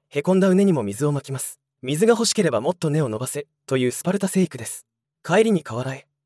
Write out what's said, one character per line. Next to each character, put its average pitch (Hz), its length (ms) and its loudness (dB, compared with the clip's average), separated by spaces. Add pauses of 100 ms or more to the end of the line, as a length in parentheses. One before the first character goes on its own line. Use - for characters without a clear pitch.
へ 143 140 -4
こ 180 120 2
ん 190 40 4
だ 190 100 4
畝 185 160 4
に 196 80 4
も 135 120 0
水 104 220 -4
を 147 60 0
ま 143 100 -2
き - 100 -12
ま 131 80 -6
す。 - 180 -10 (240)
水 151 240 0
が 226 60 6
欲 226 120 0
し 214 100 0
け 214 100 2
れ 160 80 2
ば 110 80 2
も 135 100 -2
っ 185 60 -2
と 165 120 -4
根 151 140 0
を 135 60 -2
伸 107 100 -4
ば 123 80 -6
せ、 - 220 -8 (180)
と 135 100 0
い 127 100 2
う 123 40 2
ス - 140 -6
パ - 80 -2
ル - 80 0
タ 190 80 -2
生 185 140 2
育 170 140 -2
で 123 80 -10
す。 - 220 -12 (380)
帰 190 200 4
り 226 60 2
に 175 140 0
河 120 180 -8
原 131 140 -8
へ、 135 100 -20 (200)